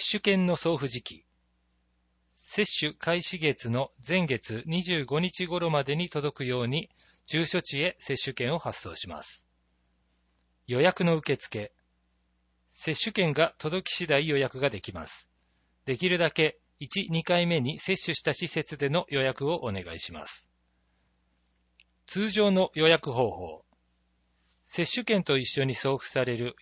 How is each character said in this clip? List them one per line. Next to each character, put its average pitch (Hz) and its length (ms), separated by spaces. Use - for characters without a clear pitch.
種 208 100
券 190 240
の 175 120
送 165 200
付 135 120
時 117 140
期。 - 240
接 - 320
種 151 300
開 170 280
始 185 160
月 143 320
の 127 200
前 180 200
月 117 400
二 170 160
十 165 220
五 143 160
日 180 260
頃 170 240
ま 143 140
で 147 120
に 175 140
届 147 280
く 139 60
よ 123 180
う 117 40
に、 139 240
住 160 200
所 175 160
地 139 180
へ 175 180
接 - 240
種 131 120
券 127 200
を 170 40
発 - 240
送 85 120
し - 140
ま 78 140
す。 - 260
予 123 140
約 175 240
の 165 120
受 151 200
付。 - 360
接 - 300
種 214 120
券 175 200
が 156 240
届 175 340
き - 40
次 175 120
第 151 220
予 147 80
約 131 240
が 139 80
で 104 120
き - 120
ま 80 140
す。 - 240
で 131 100
き 180 120
る 175 100
だ 165 120
け - 280
一、 190 320
二 165 140
回 175 220
目 170 140
に 120 180
接 190 240
種 160 120
し - 80
た 151 120
施 175 140
設 156 280
で 139 140
の 165 180
予 139 140
約 135 280
を 165 140
お 113 80
願 85 220
い 82 40
し - 140
ま 82 140
す。 - 240
通 208 220
常 202 220
の 190 240
予 156 120
約 160 260
方 117 180
法。 85 340
接 - 260
種 247 120
券 202 180
と 139 160
一 123 80
緒 139 180
に 131 100
送 135 220
付 - 140
さ 131 140
れ 123 120
る 120 260